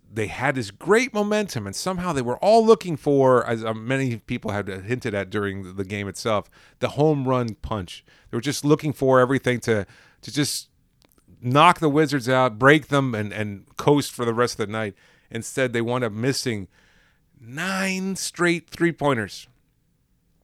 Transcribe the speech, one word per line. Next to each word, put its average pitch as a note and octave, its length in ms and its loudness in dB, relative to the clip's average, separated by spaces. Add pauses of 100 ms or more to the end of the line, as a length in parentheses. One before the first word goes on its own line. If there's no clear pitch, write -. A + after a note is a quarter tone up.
(120)
they G#2+ 140 -4
had B2+ 280 -4
this A#2 160 -6
great A3 420 0
momentum, G#3 540 -2
and G2 100 -10
somehow F3+ 360 -4
they C#3 100 -2
were A#2+ 160 -4
all A3 260 4
looking G3 320 2
for, C3 500 4
as, A#2 180 -2
uh, A2 100 -2
many A#2+ 420 -2
people A#2 340 -8
had G2+ 160 -4
hinted G2+ 480 -6
at G2 160 -4
during G2 460 -6
the G2 80 -6
game G2+ 240 -6
itself, G2+ 420 -4 (300)
the A#2+ 100 -2
home C#3 380 2
run B2 340 0
punch. - 420 -8 (260)
They A#2 60 -6
were A#2+ 40 -4
just C#3 240 -4
looking D3 280 2
for C3 280 4
everything B2+ 400 2
to, G#2+ 260 0 (360)
to G#2+ 100 -14
just C3+ 360 -4 (720)
knock D3 380 6
the D#3+ 100 2
Wizards C#3 400 2
out, B2+ 300 2
break C#3 300 6
them, C3+ 260 0
and, G#2 180 -4
and G2+ 440 -8
coast D3 340 2
for - 140 -6
the A#2 100 0
rest A#2+ 240 -2
of A2 80 -4
the G2+ 60 -10
night. A2 220 -6 (360)
Instead, A#2 420 -4
they A#2 100 0
wound A#2+ 200 -2
up A2+ 100 -4
missing A2 540 -4 (760)
nine F#3 760 -6
straight F3 520 -2
three-pointers. C#3+ 800 -2 (960)